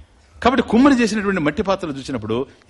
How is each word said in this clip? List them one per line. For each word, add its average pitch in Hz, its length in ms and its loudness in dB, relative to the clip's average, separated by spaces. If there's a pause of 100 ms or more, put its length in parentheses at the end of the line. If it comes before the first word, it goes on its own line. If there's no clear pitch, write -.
(420)
కాబట్టి 247 260 2
కుమ్మరి 269 260 6
చేసినటువంటి 208 460 0
మట్టి 156 220 -2
పాత్రలు 185 300 -4
చూసినప్పుడు 123 540 -6 (240)